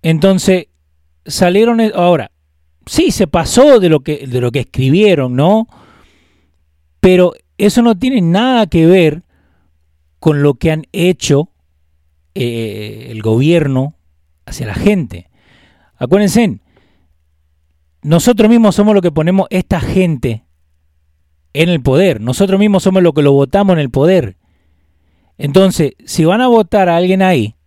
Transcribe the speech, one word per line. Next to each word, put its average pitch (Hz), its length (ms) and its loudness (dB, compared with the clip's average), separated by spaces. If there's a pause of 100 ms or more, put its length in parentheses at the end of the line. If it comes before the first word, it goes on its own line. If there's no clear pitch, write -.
Entonces, 180 680 0 (580)
salieron, 208 540 0
e-, 220 140 0
ahora, 170 360 0 (560)
sí, 330 240 0
se 190 160 -2
pasó 240 520 4
de 185 120 2
lo 151 100 2
que, 139 260 -10
de 123 140 -4
lo 123 100 -2
que 127 100 -4
escribieron, 139 760 0
¿no? 202 320 0 (1300)
Pero 180 340 2 (240)
eso 208 240 0
no 226 160 2
tiene 254 240 -2
nada 220 460 0
que 165 180 2
ver 170 380 2 (920)
con 147 240 0
lo 143 120 2
que 160 180 -2
han 156 200 -8
hecho, 170 580 -2 (840)
eh, 110 760 -10
el 110 120 -14
gobierno 139 760 -2 (500)
hacia - 200 -12
la - 80 -10
gente. 151 540 -4 (680)
Acuérdense, 180 640 0 (1400)
nosotros 196 460 2
mismos 226 280 4
somos 208 180 2
los 196 80 2
que 175 80 0
ponemos 165 400 -2
esta 185 300 -4
gente 135 640 -4 (1080)
en 160 160 0
el 170 140 -2
poder. 135 380 0
Nosotros 190 380 -2
mismos 202 240 2
somos 190 200 2
los 170 100 2
que 147 100 2
lo 143 100 4
votamos 180 420 2
en 160 60 -2
el 139 100 -4
poder. 139 460 0 (1000)
Entonces, 160 560 0 (120)
si - 200 -2
van 185 160 0
a 254 80 0
votar 214 400 2
a 170 80 0
alguien 185 260 0
ahí 139 340 -2 (100)